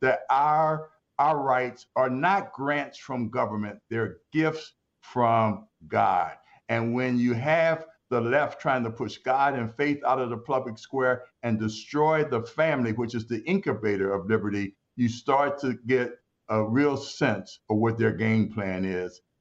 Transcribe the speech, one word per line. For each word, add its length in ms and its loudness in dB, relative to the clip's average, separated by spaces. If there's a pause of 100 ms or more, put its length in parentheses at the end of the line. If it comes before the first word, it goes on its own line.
that 200 2 (100)
our, 580 2 (300)
our 240 2
rights 420 0 (100)
are 140 2
not 420 0
grants 460 -4
from 320 -6
government, 480 -4 (140)
they're 260 -4 (140)
gifts 420 -2 (280)
from 680 2 (200)
God. 440 2 (380)
And 260 0
when 240 0
you 160 2
have 500 2 (240)
the 100 0
left 400 0
trying 260 0
to 40 -4
push 300 -8
God 340 2
and 220 -4
faith 280 0
out 160 2
of 120 -4
the 60 -6
public 420 -4
square 460 -2 (180)
and 160 0
destroy 640 0
the 180 -2
family, 520 0
which 200 -4
is 140 -6
the 160 -4
incubator 680 0
of 140 -2
liberty, 500 -2 (200)
you 120 2
start 520 0
to 160 -2 (100)
get 260 0 (380)
a 120 2
real 360 2
sense 720 -4
of 80 2
what 200 2
their 140 2
game 400 2
plan 320 -4
is, 380 -4 (200)